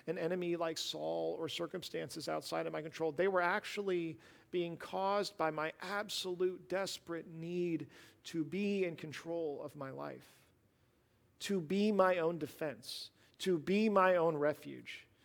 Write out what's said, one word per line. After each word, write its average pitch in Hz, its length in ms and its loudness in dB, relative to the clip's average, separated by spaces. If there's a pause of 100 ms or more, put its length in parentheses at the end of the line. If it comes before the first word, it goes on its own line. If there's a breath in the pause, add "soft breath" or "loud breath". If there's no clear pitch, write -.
an 175 120 -2
enemy 175 380 0
like 165 200 -2
Saul 165 640 -2
or 160 100 -4
circumstances 160 800 -6
outside 160 380 -2
of 160 80 -4
my 156 80 -4
control. 160 300 -2
They 175 160 2
were 185 120 4
actually 180 800 0 (320 soft breath)
being 170 260 -2
caused 196 640 0
by 160 120 4
my 156 300 -2
absolute 185 880 -2
desperate 180 600 -4
need 165 580 -2 (380 loud breath)
to 165 200 -2
be 196 400 2
in 170 100 -2
control 160 680 -6
of 147 120 -10
my 135 160 -8
life, 135 460 -12 (1040)
to 202 180 0
be 196 320 2
my 185 280 6
own 165 200 2
defense, - 720 -8 (280 soft breath)
to 180 200 2
be 196 300 4
my 185 280 8
own 165 200 4
refuge. 143 720 -2 (180)